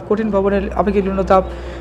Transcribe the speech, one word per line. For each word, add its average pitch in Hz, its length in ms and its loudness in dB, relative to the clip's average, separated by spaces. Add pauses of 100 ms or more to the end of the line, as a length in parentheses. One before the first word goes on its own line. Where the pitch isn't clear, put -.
কঠিন 214 220 0
ভবনের 196 420 0
আপেক্ষিক 196 320 0
লীন 190 180 -2
তাপ, 190 220 4 (360)